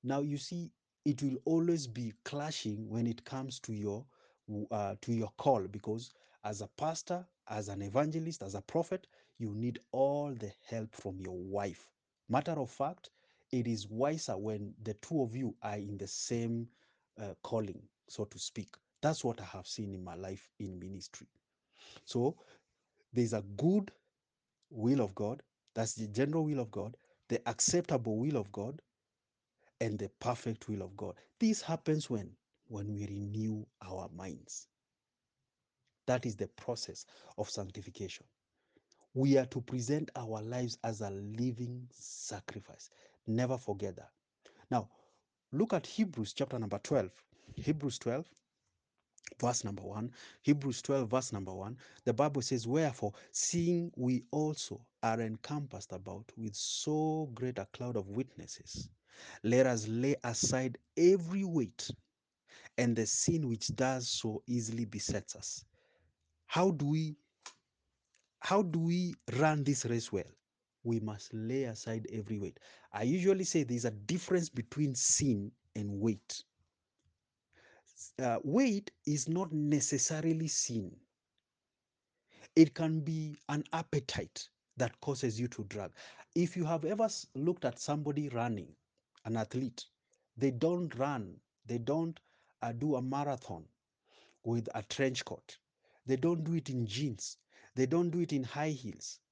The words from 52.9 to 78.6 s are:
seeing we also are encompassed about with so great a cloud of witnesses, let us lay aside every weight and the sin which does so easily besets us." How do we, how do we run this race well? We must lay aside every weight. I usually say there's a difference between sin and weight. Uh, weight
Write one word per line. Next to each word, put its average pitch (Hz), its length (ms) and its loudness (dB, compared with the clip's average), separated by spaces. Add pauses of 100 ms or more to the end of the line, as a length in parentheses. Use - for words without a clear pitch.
seeing 170 640 2
we 123 340 2
also 151 500 -2 (220)
are 113 180 2
encompassed 113 720 -6
about 95 440 -10
with 110 180 -6
so 156 800 -2
great 127 240 -4
a 98 140 -4
cloud 123 240 -4
of 98 120 -2
witnesses, - 800 -8 (540)
let 123 240 8
us 113 200 2
lay 123 380 2
aside 123 540 0 (180)
every 180 480 6
weight 156 460 -2 (880)
and 120 180 4
the 113 100 2
sin 156 420 2
which 113 280 -2
does 127 320 2
so - 380 -2
easily 117 400 -2
besets 104 500 -4
us." - 280 -10 (800)
How 185 260 6
do 143 140 0
we, 156 300 0 (1200)
how 202 220 6
do 170 180 2
we 175 340 2 (220)
run 151 260 6
this 135 220 2
race 117 260 0
well? 95 140 0 (580)
We 117 160 2
must 107 360 -6
lay 117 300 0
aside 113 460 -4
every 107 280 -4
weight. 98 200 -6 (340)
I 104 100 -2
usually 185 420 4
say 165 180 4
there's 120 220 0
a 117 60 4
difference 165 580 0
between 135 460 0
sin 117 580 4 (240)
and 101 240 -2
weight. 107 420 0 (1800)
Uh, 120 220 2
weight 202 480 4 (160)